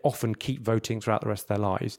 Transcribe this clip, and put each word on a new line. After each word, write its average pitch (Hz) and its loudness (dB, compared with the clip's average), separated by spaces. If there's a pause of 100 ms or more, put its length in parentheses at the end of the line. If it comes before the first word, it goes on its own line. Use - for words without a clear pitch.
often 117 2
keep 135 -6
voting 113 0
throughout 110 2
the 110 -2
rest 104 -4
of - -20
their 101 2
lives. 101 0